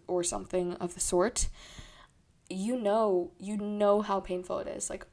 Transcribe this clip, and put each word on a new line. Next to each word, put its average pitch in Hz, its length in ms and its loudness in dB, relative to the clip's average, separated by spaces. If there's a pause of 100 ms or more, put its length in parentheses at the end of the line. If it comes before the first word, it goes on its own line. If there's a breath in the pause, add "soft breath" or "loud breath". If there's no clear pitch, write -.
or 180 160 0
something 180 520 -2
of - 200 -6
the - 60 -6
sort. 175 480 4 (1040 loud breath)
You 214 300 -2
know, 202 580 2
you 208 180 -6
know 208 440 4
how 202 200 0
painful 180 380 -4
it - 100 -8
is. - 200 -6
Like, - 240 -10